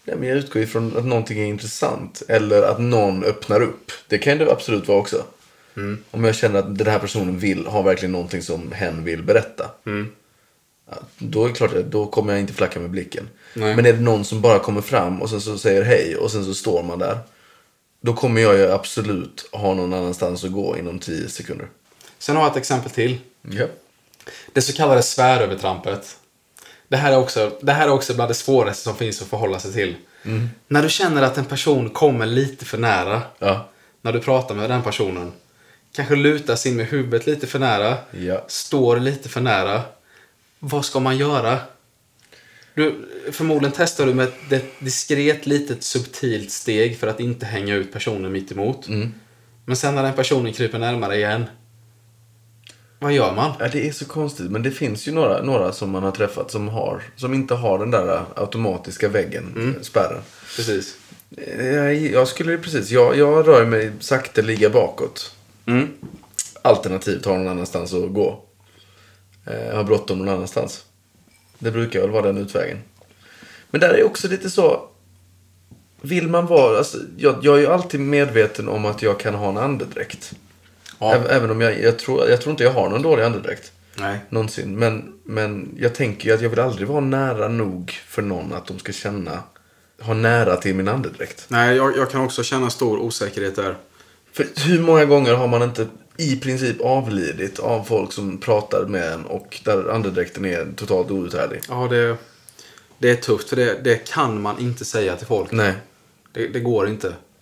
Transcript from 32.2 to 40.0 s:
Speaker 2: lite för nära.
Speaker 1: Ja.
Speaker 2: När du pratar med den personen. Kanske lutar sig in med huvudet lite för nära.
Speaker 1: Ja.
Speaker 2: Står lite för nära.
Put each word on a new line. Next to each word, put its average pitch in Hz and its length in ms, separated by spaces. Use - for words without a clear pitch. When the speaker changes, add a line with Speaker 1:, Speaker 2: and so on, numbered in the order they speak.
Speaker 2:
lite 127 400
för 110 120
nära. 107 440
Speaker 1:
Ja. 101 280
Speaker 2:
När 117 120
du 120 60
pratar 127 360
med 107 140
den 117 140
personen. 92 480
Kanske 143 220
lutar 143 400
sig 127 160
in 123 60
med 113 80
huvudet 123 420
lite 147 200
för 139 120
nära. 117 380
Speaker 1:
Ja. 90 360
Speaker 2:
Står 120 520
lite 135 300
för 120 120
nära. 104 400